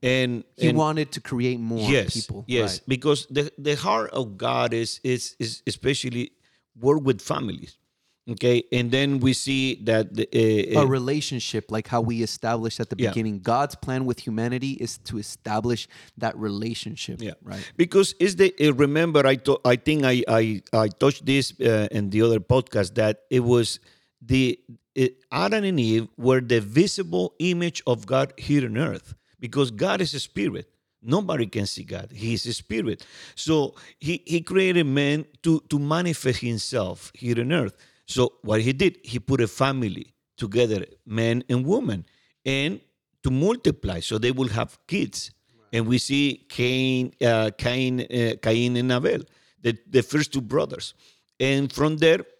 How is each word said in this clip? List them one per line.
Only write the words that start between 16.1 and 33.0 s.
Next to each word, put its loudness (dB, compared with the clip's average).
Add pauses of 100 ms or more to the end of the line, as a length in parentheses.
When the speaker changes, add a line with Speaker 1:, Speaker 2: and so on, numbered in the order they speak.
Speaker 2:
that -4
relationship, -8
Speaker 1:
Yeah. -10
Speaker 2:
right? -12 (140)
Speaker 1:
Because 2
it's 2
the, 6
uh, 6
remember, 4
I 6 (120)
to-, 2
I 4
think 0
I, 2
I, 2 (120)
I 4
touched 0
this, 0
uh, 2
in -2
the 2
other 4
podcast, 0
that 0
it 2
was 2 (420)
the, 2 (400)
uh, 4 (260)
Adam 0
and 0
Eve 2 (100)
were 4
the 2
visible 0
image -2
of 0
God -2
here 0
on -4
earth, -6 (260)
because -2
God -2
is -4
a -8
spirit. -6 (340)
Nobody 0
can -4
see -8
God. -12
He -6
is -4
a -6
spirit. -6 (300)